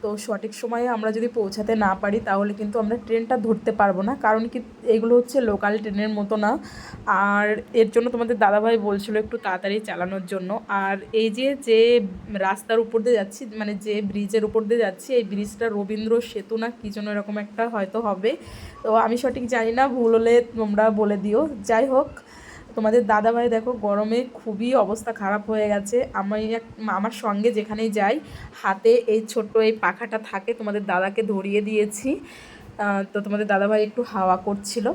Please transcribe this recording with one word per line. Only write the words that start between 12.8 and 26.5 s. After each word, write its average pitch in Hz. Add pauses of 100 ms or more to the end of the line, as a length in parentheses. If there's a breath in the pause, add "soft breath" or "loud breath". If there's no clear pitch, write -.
দিয়ে 240
যাচ্ছি, 196 (180)
মানে, 208 (120)
যে 208
ব্রিজের 202
উপর 214
দিয়ে 233
যাচ্ছি, 190
এই 240
ব্রিজটা 202
রবীন্দ্র 214
সেতু 220
না 226 (120)
কি 220
যেন 208
এরকম 208 (100)
একটা 208 (100)
হয়তো 208 (100)
হবে, 202 (520 loud breath)
তো 220 (160)
আমি 226
সঠিক 247
জানি 226
না, 269
ভুল 240
হলে 233 (240)
তোমরা 208 (160)
বলে 208
দিও। 208 (280)
যাই 233
হোক, 294 (680 loud breath)
তোমাদের 220
দাদাভাই 233
দেখো 226 (160)
গরমে 214 (140)
খুবই 220
অবস্থা 220 (100)
খারাপ 202
হয়ে 214
গেছে। 202 (160)
আমি 202 (180)